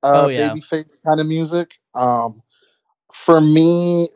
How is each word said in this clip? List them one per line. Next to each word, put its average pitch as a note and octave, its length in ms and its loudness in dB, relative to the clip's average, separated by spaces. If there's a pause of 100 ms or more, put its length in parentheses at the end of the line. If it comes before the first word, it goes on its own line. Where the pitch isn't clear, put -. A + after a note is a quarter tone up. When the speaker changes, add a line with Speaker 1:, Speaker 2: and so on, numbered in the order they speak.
Speaker 1:
uh, C#3+ 200 4
Speaker 2:
Oh, C#3+ 40 2
yeah. C#3+ 220 -2
Speaker 1:
babyface D#3 540 -10
kind D#3 160 0
of D#3 60 -2
music. D#3+ 520 -6 (180)
Um, A#2+ 460 -4 (680)
for E3 280 2
me, E3+ 760 2